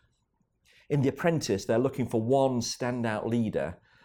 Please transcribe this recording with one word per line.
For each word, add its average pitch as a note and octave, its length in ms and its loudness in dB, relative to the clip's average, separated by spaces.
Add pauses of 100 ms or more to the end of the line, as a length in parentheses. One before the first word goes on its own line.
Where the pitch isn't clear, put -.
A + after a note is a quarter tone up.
(880)
In C#3+ 140 2
The C3+ 80 4
Apprentice, C3+ 560 0
they're A2+ 120 2
looking C3 280 0
for A#2 160 0
one C3 380 2
standout A#2+ 680 -4
leader, G#2 500 -2 (280)